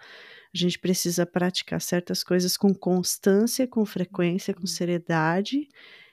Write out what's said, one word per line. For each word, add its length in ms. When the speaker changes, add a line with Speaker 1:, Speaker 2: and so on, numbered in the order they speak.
Speaker 1:
a 40
gente 220
precisa 460
praticar 560
certas 420
coisas 340
com 160
constância, 960
com 180
frequência, 720
com 60
Speaker 2:
Uhum. 60
Speaker 1:
seriedade 1000